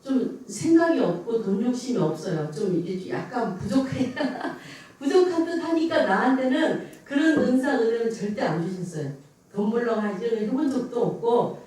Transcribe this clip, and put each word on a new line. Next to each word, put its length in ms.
좀 440
생각이 520
없고 420
돈 220
욕심이 340
없어요. 540
좀 240
이게 260
약간 460
부족해. 560
<laughs> 460
부족한 460
듯 180
하니까 400
나한테는 840
그런 320
은사, 420
은혜는 320
절대 300
안 260
주셨어요. 420
돈 180
벌러 240
가야지 300
해본 440
적도 360
없고 600